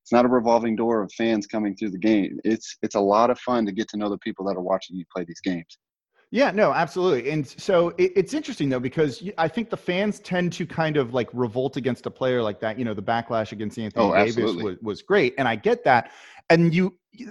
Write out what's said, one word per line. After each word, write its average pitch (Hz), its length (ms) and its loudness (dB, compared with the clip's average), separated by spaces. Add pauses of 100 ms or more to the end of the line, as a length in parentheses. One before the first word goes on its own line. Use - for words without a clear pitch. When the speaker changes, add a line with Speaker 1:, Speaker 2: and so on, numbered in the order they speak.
Speaker 1:
it's - 100 -6
not 120 120 6
a 123 40 2
revolving 117 480 2
door 113 260 0
of 92 100 -8
fans 113 340 0
coming 107 300 -4
through 107 140 -6
the 92 80 -10
game. 107 440 2
It's, - 380 -4
it's - 140 -6
a 107 60 2
lot 104 280 6
of 120 100 0
fun 120 280 -2
to 101 60 -4
get 107 180 -4
to 107 80 -8
know 104 100 -2
the 101 100 -4
people 98 280 -8
that 95 100 -2
are 92 60 -6
watching 92 340 -4
you 90 80 -10 (100)
play 90 100 -6
these 85 180 -14
games. 85 360 -6 (540)
Speaker 2:
Yeah, 226 200 2
no, 185 200 2
absolutely. 156 600 0
And 151 120 -2
so 170 440 0 (100)
it, 180 160 2
it's 190 200 0
interesting, 285 340 -4
though, 131 100 0
because 131 420 -2
y-, 185 160 -10
I 165 120 0
think 220 200 -6
the 190 80 -6
fans 196 440 -2
tend 180 320 -2
to 180 120 -6
kind 156 320 -2
of, 123 160 0
like, 123 200 -2
revolt 123 440 -2
against 123 300 -4
a 120 40 -4
player 127 300 0
like 104 200 -4
that. 110 180 -4
You 127 60 -4
know, 110 100 -4
the 101 80 -8
backlash 113 480 -2
against 107 300 -8
Anthony 110 240 0
Speaker 1:
Oh, 98 100 2
Speaker 2:
Davis 110 220 2
Speaker 1:
absolutely. 104 280 -2
Speaker 2:
was, 95 160 -6
was 104 220 -6
great. 180 360 2
And 131 100 2
I 117 80 0
get 233 260 -2
that. 123 300 4 (360)
And 170 240 6
you, 185 240 0 (340)